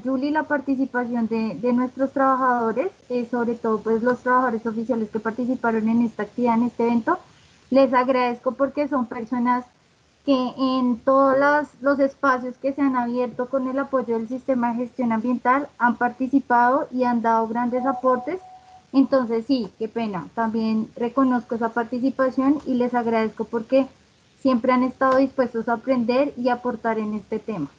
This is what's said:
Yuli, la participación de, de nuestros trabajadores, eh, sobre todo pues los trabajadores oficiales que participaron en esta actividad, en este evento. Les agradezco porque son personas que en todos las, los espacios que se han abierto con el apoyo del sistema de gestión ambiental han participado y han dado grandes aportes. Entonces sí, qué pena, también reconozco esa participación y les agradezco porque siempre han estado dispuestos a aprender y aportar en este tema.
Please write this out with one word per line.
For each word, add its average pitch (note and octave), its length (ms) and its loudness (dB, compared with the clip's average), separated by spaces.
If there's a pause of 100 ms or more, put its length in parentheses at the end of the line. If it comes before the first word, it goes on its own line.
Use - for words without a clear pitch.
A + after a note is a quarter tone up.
Yuli, C4+ 260 -2
la D4+ 140 0
participación B3+ 840 -2
de, A3 300 -2
de A#3+ 160 -2
nuestros B3+ 400 -2
trabajadores, B3+ 760 0 (180)
eh, B3 220 -4
sobre A#3+ 240 -2
todo A3 260 -2
pues A3 220 0
los B3 200 0
trabajadores B3 440 0
oficiales A3+ 440 -4
que A3+ 80 -6
participaron A3+ 680 -2
en A#3 140 4
esta A3+ 220 -2
actividad, A#3 300 0
en A#3 100 2
este A#3 200 -2
evento. A#3 340 2 (520)
Les C4 220 6
agradezco B3 600 0
porque C#4 340 -2
son B3+ 200 -2
personas B3 580 -2 (600)
que B3+ 320 2
en B3+ 440 0
todos C4+ 360 4
las, C#4+ 320 2 (120)
los C4+ 180 2
espacios B3+ 600 0
que C4+ 140 -2
se C#4+ 80 -8
han C4+ 140 2
abierto A#3+ 540 -2
con C4 180 -2
el C4 100 -4
apoyo C4 400 -2
del A3+ 120 -4
sistema B3 420 -2
de A#3+ 140 -4
gestión A#3+ 260 -2
ambiental B3 560 0 (120)
han A#3 180 2
participado B3+ 960 2
y B3 100 -2
han A#3+ 200 0
dado A3+ 260 2
grandes A#3+ 380 -2
aportes. B3+ 520 0 (540)
Entonces B3 560 2
sí, A#3+ 200 0 (120)
qué A3 80 -4
pena, G#3+ 460 -6
también A3 600 -2
reconozco A#3+ 640 -2
esa A3+ 140 -2
participación C4 960 0
y C4 80 -2
les A#3+ 200 0
agradezco A3+ 520 -2
porque C4 420 0 (540)
siempre B3+ 300 2
han B3 100 2
estado C4 360 2
dispuestos B3 500 0
a A#3 60 0
aprender B3 600 0
y A#3+ 120 -2
aportar A#3 500 -2
en G#3+ 160 -4
este G#3+ 240 -6
tema. F#3+ 400 -8